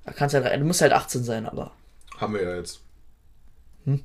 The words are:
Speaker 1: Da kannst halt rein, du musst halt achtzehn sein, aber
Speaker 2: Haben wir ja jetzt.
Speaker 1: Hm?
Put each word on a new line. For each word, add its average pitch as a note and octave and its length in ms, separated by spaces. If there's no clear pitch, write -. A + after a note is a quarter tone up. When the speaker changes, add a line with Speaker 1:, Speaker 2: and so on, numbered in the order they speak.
Speaker 1:
Da - 60
kannst C#3+ 240
halt C#3 100
rein, - 140
du C#3+ 80
musst F3+ 140
halt C#3+ 100
achtzehn B2+ 320
sein, A2+ 240
aber - 240
Speaker 2:
Haben G#2+ 160
wir G2+ 100
ja F2+ 120
jetzt. E2+ 260
Speaker 1:
Hm? C#3 200